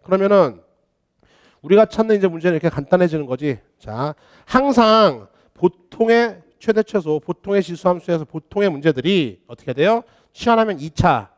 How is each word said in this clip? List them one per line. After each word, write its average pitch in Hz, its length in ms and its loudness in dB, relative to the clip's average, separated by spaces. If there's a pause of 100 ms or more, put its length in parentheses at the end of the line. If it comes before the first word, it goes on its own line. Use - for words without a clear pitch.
그러면은 190 580 2 (1000)
우리가 196 240 4
찾는 220 300 0
이제 190 120 0
문제는 165 280 -2
이렇게 156 180 -2
간단해지는 156 520 -2
거지. 127 340 -6 (180)
자, 127 380 -8 (300)
항상 220 840 2 (260)
보통의 226 880 -2 (180)
최대 220 240 0
최소, 151 360 -4
보통의 196 420 -4
지수 175 260 -8
함수에서 170 380 -2
보통의 202 440 -4
문제들이 143 800 -2
어떻게 120 260 -12
돼요? 208 280 0 (320)
치환하면 220 460 0
이 151 100 -12
차. 135 480 0